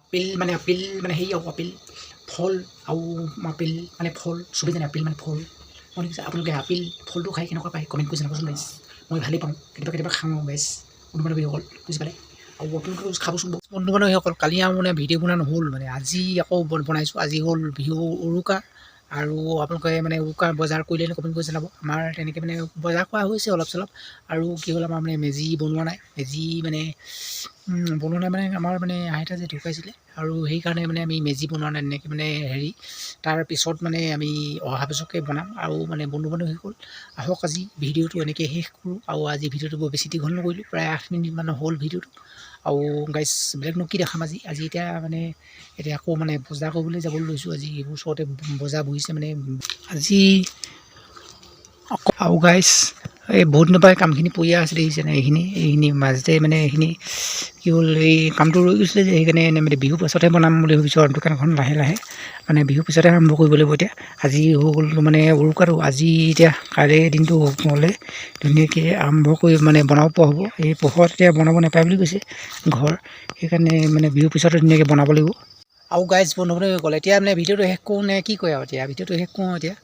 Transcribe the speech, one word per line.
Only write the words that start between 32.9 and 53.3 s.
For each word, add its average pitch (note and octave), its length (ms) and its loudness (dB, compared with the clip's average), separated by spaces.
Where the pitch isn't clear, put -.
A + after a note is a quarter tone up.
তাৰ D#3 240 -4
পিছত E3 380 -6
মানে E3 180 -6
আমি D3+ 180 -4
অহা C3+ 240 -6
বছৰকে D#3 340 -8
বনাম। D3 260 -8
আৰু D#3 200 -8
মানে D#3 200 -8
বন্ধু D3 240 -8
বান্ধৱীসকল E3+ 420 -8
আহক, F3+ 280 -6
আজি E3 160 -6
ভিডিঅ'টো D#3 400 -4
এনেকৈ D3+ 300 -6
শেষ E3 220 -8
কৰোঁ। F3+ 260 -12
আৰু D3+ 200 -8
আজি D3 220 -8
ভিডিঅ'টো D3 300 -10
বৰ D#3 120 -6
বেছি D3 180 -8
দীঘল D#3 260 -6
নকৰিলোঁ, F3 340 -8
প্ৰায় D#3+ 200 -6
আঠ D#3 200 -6
মিনিটমান E3 460 -6
হ'ল D#3 220 -6
ভিডিঅ'টো। D#3 340 -10
আৰু C#3+ 180 -4
গাইছ, D3+ 200 -4
বেলেগনো E3 300 -6
কি G3 120 -8
দেখাম E3+ 240 -4
আজি? E3 240 -10
আজি D3+ 180 -10
এতিয়া F3 220 -8
মানে, D#3+ 200 -8
এতিয়া D3+ 220 -8
আকৌ - 200 -8
মানে D#3 240 -4
বজাৰ D3+ 320 -10
কৰিবলৈ E3 280 -6
যাবলৈ D#3+ 260 -6
লৈছোঁ। D#3+ 260 -8
আজি D3 180 -10
এইবোৰ D3 240 -10
ওচৰতে D3+ 280 -8
বজাৰ C#3+ 280 -4
বহিছে C#3+ 280 -6
মানে D3+ 160 -6
আজি। E3+ 320 2
আকৌ - 280 -2
আৰু E3+ 220 2
গাইছ, F3 300 4
এই G3 160 6